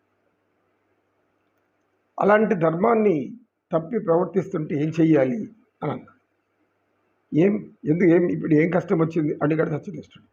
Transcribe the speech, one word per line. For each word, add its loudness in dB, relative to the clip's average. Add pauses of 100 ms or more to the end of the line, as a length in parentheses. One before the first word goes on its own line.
(2250)
అలాంటి 2
ధర్మాన్ని 0 (380)
తప్పి -2
ప్రవర్తిస్తుంటే -2
ఏం -2
చెయ్యాలి?" 2 (340)
అని -4
అన్నారు. -16 (1120)
"ఏం, 4 (320)
ఎందుకు, 2
ఏం, 4
ఇప్పుడు -2
ఏం 4
కష్టం 0
వచ్చింది?" -2
అడిగాడు 0
సత్యనిష్ఠుడు. -12